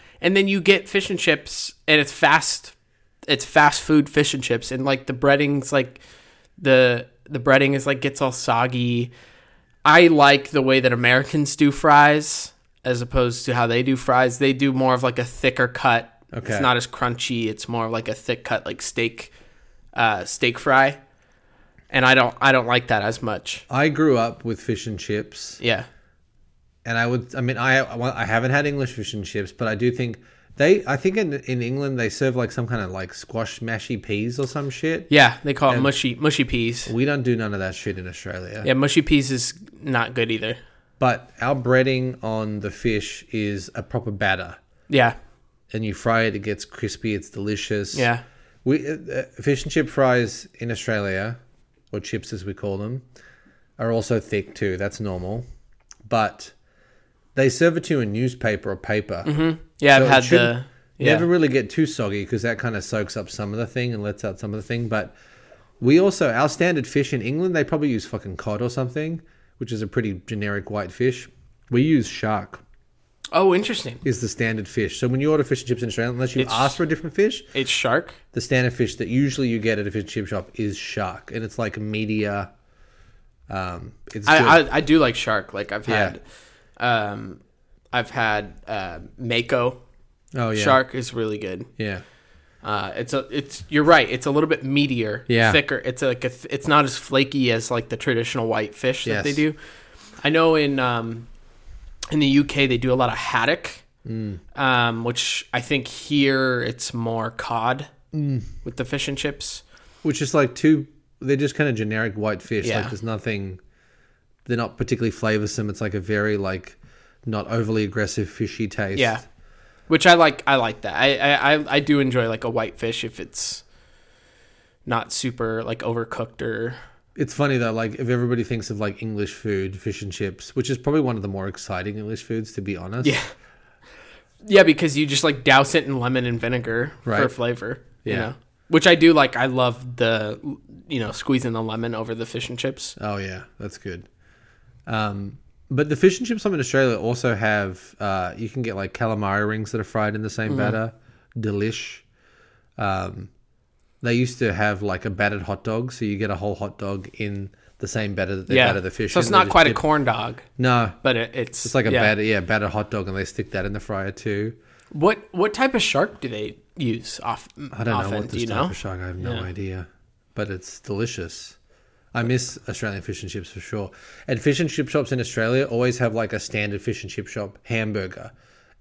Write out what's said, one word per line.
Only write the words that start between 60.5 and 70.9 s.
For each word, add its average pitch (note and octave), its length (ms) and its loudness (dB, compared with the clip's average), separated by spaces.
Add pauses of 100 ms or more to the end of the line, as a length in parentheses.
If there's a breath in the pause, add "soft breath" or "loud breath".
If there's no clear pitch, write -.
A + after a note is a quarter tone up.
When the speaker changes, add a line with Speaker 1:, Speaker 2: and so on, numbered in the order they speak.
Speaker 1:
the, C#3 80 -2
yeah. C#3+ 80 6
Speaker 2:
never D#3+ 140 2
really E3+ 200 4
get B2+ 220 2
too D#3+ 160 2
soggy G2+ 400 -4
'cause G#2+ 160 -2
that A#2 180 -2
kinda A2 220 -4
soaks G#2+ 340 -4
up G2 140 -10
some G#2 240 -8
of A2 60 -6
the A2+ 80 -4
thing B2 260 -4
and G#2 100 -6
lets G#2 220 -6
out G2 140 -6
some G#2 140 -6
of G#2+ 40 -6
the G#2+ 100 -12
thing. A#2 220 -4
But C3 260 -4 (640 soft breath)
we C#3+ 220 6
also, F#3+ 300 2
our C3 180 2
standard E3+ 380 0
fish - 260 0
in B2 80 -2
England, E3 340 -2
they D3+ 80 2
probably D3 260 0
use A2+ 160 -2
fucking G2+ 320 -10
cod G#2+ 240 -4
or A#2+ 80 -2
something, D3+ 520 -6 (380)
which A2+ 120 -8
is G#2+ 100 -4
a G#2+ 60 -6
pretty G2+ 400 -4
generic G2+ 420 -6
white G2+ 220 -6